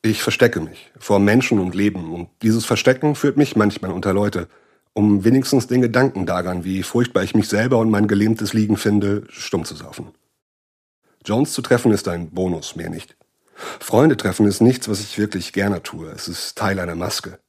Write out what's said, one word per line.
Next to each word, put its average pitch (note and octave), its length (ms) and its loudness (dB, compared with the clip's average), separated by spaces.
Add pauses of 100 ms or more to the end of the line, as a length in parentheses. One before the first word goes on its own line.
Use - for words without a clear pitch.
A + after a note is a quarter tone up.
Ich A2 200 0
verstecke A2+ 380 2
mich - 380 -14
vor G2+ 200 2
Menschen G#2+ 400 4
und F2+ 160 -2
Leben, F2+ 400 -2
und F2 160 -12 (100)
dieses A2+ 240 0
Verstecken B2+ 500 0
führt C#3+ 220 0
mich C#3 200 2
manchmal G2+ 340 0
unter F#2 240 -2
Leute, G2 340 -2 (460)
um G#2 300 4
wenigstens C3 420 4
den B2 160 2
Gedanken A#2+ 420 2
daran, F2+ 400 -4
wie F#2+ 180 -2
furchtbar A#2+ 400 0
ich - 120 -6
mich G#2+ 140 4
selber A#2 300 2
und A2+ 120 2
mein G#2 180 2
gelähmtes G#2+ 460 0
Liegen G#2 240 2
finde, G2+ 500 0
stumm - 360 -6
zu - 100 -12
saufen. - 380 -16 (1120)
Jones B2+ 280 0
zu - 80 -4
treffen A#2+ 320 4
ist G2 160 0
ein E2+ 220 -8
Bonus, F2 460 -4
mehr E2 120 -10
nicht. - 280 -14 (380)
Freunde - 640 2
treffen G#2 300 2
ist G2+ 160 2
nichts, B2 260 2
was G2 120 -4
ich G#2 180 -10
wirklich F#2 340 -4
gerne G2 300 -2
tue. E2 280 -14
Es C#2+ 180 -12
ist - 280 -12
Teil G2 240 -2
einer F2 140 -6
Maske. F2 440 -8 (100)